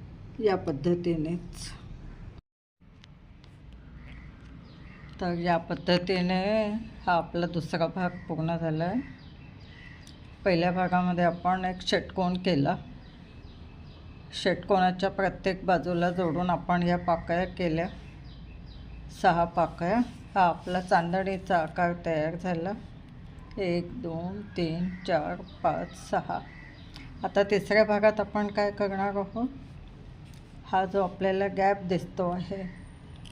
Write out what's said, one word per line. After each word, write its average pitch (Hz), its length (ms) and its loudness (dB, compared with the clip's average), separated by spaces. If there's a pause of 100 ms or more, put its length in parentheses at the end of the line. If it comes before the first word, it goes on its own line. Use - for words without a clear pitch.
(420)
या 196 140 6
पद्धतीनेच. 170 1160 0 (3500)
तर 175 140 0
या 170 220 4
पद्धतीने 185 1160 2 (340)
हा 180 60 4
आपला 170 340 2
दुसरा 170 400 0
भाग 180 240 0 (180)
पूर्ण 165 280 0
झाला 160 280 0
आहे. 202 160 0 (1400)
पहिल्या 180 260 6
भागामध्ये 180 540 4
आपण 180 400 4
एक 185 160 -2
षटकोन 180 580 2
केला, 175 380 4 (1700)
षटकोनाच्या 185 680 4
प्रत्येक 190 540 0
बाजूला 175 460 4
जोडून 175 400 2
आपण 175 320 2
या 175 160 4
पाकळ्या 170 460 2
केल्या, 175 440 0 (1300)
सहा 170 220 8
पाकळ्या. 170 540 2 (360)
हा 196 60 4
आपला 180 400 2
चांदणीचा 185 800 2
आकार 175 340 2 (140)
तयार 160 280 2
झाला, 175 380 -2 (840)
एक, 175 440 0
दोन, 170 380 -6
तीन, 175 480 -2 (180)
चार, 175 360 2 (200)
पाच, 170 480 -2
सहा. 175 280 0 (840)
आता 196 180 2
तिसऱ्या 208 420 6
भागात 208 360 4
आपण 208 260 0
काय 208 240 0
करणार 196 380 0
आहोत, 202 400 -2 (1200)
हा 190 120 6
जो 190 180 2
आपल्याला 190 440 2
गॅप 196 360 4
दिसतो 180 480 0
आहे, 180 580 -6 (440)